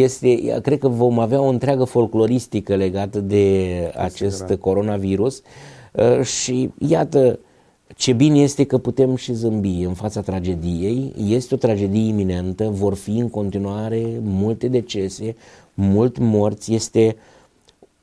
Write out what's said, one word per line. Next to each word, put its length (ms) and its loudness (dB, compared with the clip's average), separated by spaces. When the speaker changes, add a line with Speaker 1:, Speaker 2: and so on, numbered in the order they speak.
Speaker 1:
este, 600 2
cred 180 0
că 80 2
vom 320 2
avea 220 2
o 60 2
întreagă 360 2
folcloristică 920 0
legată 440 -2
de 460 2
Speaker 2:
Cu 80 -10
Speaker 1:
acest 340 -4
Speaker 2:
siguranță. 220 -4
Speaker 1:
coronavirus. 840 -2
Eh, 300 4
și 460 -4
iată, 520 2
ce 180 0
bine 260 6
este 240 4
că 140 0
putem 380 0
și 180 -6
zâmbi 500 -2
în 100 -2
fața 280 -6
tragediei. 920 -4
Este 260 0
o 40 2
tragedie 500 0
iminentă, 640 -2
vor 220 0
fi 240 -6
în 120 -2
continuare 760 -4
multe 460 -2
decese, 680 -4
mult 440 2
morți. 560 0
Este 420 2